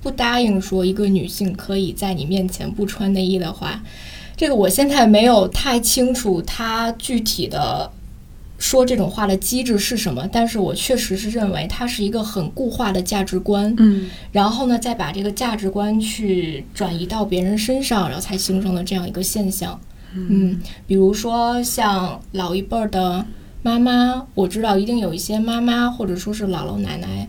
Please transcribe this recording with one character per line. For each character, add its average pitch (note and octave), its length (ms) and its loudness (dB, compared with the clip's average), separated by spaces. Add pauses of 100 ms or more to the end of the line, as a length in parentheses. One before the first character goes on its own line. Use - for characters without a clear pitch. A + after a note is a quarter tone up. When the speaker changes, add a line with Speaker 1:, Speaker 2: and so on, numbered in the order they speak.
Speaker 1:
不 C#4 80 -4
答 B3 300 0
应 G#3+ 200 4
说 F#3 240 -2
一 F#3 80 2
个 G3+ 160 0
女 F#3 200 2
性 F#3 260 -4
可 G3 240 -4
以 F#3+ 160 -2
在 G3+ 200 -4
你 C#3+ 120 -4
面 F#3 240 0
前 - 200 -8
不 G3+ 180 -2
穿 G3 260 -2
内 F#3+ 100 2
衣 F#3 140 2
的 E3+ 160 -4
话， - 300 -8 (520)
这 D#4 140 2
个 C4+ 60 2
我 G3 120 4
现 C#4 220 4
在 C#4 160 6
没 G#3+ 200 8
有 G#3+ 220 6
太 B3 320 0
清 B3+ 320 2
楚 F#3+ 300 0
她 A3+ 520 -2
具 A#3 260 -2
体 G#3+ 280 -2
的 D3 440 -2 (680)
说 C4 260 4
这 B3 140 2
种 F#3 100 2
话 G#3 200 -2
的 F#3+ 100 2
机 B3 240 -2
制 A#3+ 160 2
是 G3+ 180 -2
什 G3 160 -2
么， B2+ 200 -4
但 A#3 160 2
是 A3+ 100 -4
我 E3+ 160 0
确 - 240 0
实 F#3+ 180 -2
是 G#3 140 -4
认 G#3+ 220 0
为 D#3+ 180 -4
它 - 160 -4
是 A#3+ 180 -4
一 G3 60 0
个 A3 140 -2
很 F3+ 280 -4
固 B3+ 160 -2
化 A3 240 -2
的 F#3+ 80 0
价 F#3+ 240 -2
值 F#3 140 -2
观。 G3+ 400 2
Speaker 2:
嗯。 G3 320 6 (220)
Speaker 1:
然 G3+ 180 4
后 B3+ 160 -2
呢， A#3+ 140 2
再 A#3 160 -2
把 D3 160 -4
这 G3 100 -6
个 G#3 100 -2
价 A3+ 240 -2
值 G3 140 -2
观 G#3 300 0
去 F#3 720 -2
转 E3+ 260 -4
移 F3+ 60 -4
到 G#3+ 180 -2
别 F#3 200 0
人 G3 120 2
身 C4 280 0
上， G#3 240 0
然 B2+ 80 -6
后 E3 40 -6
才 G3 160 -6
形 F#3 240 0
成 G3 140 0
了 F3 100 -2
这 F#3+ 120 -4
样 F3+ 120 -2
一 - 40 -8
个 F3+ 100 -4
现 F#3+ 300 -2
象。 - 280 -6 (360)
Speaker 2:
嗯。 F#3 140 -6
Speaker 1:
嗯， F#3 300 4 (280)
比 F#3+ 80 2
如 F#3+ 180 6
说 A#3 480 0
像 G3 580 0 (120)
老 F3+ 240 -2
一 G3 60 0
辈 G3 140 -4
儿 A3 140 0
的 F#3 340 0 (380)
妈 A#3 180 2
妈， B3 440 4 (120)
我 F#3+ 120 2
知 G#3 140 -4
道 G#3 160 2
一 G3+ 80 2
定 A#3+ 140 0
有 F#3 120 -2
一 E3 60 -4
些 G#3 220 -2
妈 A#3 200 0
妈 A#3+ 300 2
或 A#3+ 160 -6
者 F3+ 100 -2
说 G#3 160 -6
是 G#3+ 140 -4
姥 D#3+ 240 -2
姥 - 80 -4
奶 - 200 -4
奶 E3+ 320 -6